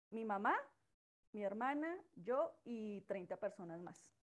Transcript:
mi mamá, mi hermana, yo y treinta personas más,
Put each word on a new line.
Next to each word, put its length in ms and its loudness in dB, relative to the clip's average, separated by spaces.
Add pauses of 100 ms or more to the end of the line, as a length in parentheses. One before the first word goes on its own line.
(120)
mi 140 -2
mamá, 300 4 (760)
mi 120 -4
hermana, 540 2 (180)
yo 480 2
y 380 -4
treinta 360 -4
personas 440 -4
más, 300 -14 (180)